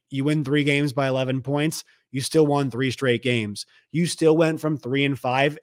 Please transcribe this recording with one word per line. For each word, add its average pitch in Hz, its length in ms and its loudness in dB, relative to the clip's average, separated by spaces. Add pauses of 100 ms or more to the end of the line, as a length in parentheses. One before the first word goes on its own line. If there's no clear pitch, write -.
(100)
you 135 140 -4
win 151 180 0
three 143 220 0
games 143 280 0
by 135 140 0
eleven 131 360 -2
points. 147 420 -4 (280)
You 135 80 -6
still 156 260 2
won 143 240 0
three 127 200 -2
straight 123 320 0
games. 113 440 -2 (260)
You 165 140 0
still 156 300 4
went 160 240 2
from 156 180 -2
three 135 260 -2
and 139 140 0
five 139 440 0